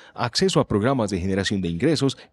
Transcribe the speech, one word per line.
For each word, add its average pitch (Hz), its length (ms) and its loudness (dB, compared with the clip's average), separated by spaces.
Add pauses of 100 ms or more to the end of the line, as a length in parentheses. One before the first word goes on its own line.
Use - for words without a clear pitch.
(140)
acceso 175 460 0
a 120 80 0
programas 110 420 0
de 98 100 -2
generación 95 400 -2
de 90 80 -2
ingresos, 131 480 0 (160)